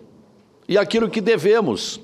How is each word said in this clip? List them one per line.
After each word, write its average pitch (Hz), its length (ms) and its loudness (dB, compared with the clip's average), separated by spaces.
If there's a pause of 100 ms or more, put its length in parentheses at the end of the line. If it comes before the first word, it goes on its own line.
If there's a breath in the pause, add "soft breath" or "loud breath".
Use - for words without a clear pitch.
(680)
e 190 80 2
aquilo 214 320 0
que 220 120 -4
devemos 190 840 0